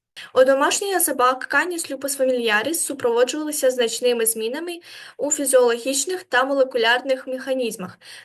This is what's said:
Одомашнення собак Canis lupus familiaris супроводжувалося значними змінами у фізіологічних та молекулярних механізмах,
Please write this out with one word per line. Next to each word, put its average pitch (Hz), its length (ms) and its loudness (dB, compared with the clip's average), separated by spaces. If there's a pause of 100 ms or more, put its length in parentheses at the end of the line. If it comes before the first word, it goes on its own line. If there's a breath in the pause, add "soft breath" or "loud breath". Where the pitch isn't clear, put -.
(340 loud breath)
Одомашнення 294 680 4
собак 262 520 2
Canis 330 400 0
lupus 277 260 -6
familiaris 240 560 2
супроводжувалося 262 960 0
значними 240 540 0
змінами 269 540 -4 (380 loud breath)
у 285 140 -4
фізіологічних 262 920 2
та 247 200 2
молекулярних 262 840 0
механізмах, 254 720 -6 (260 loud breath)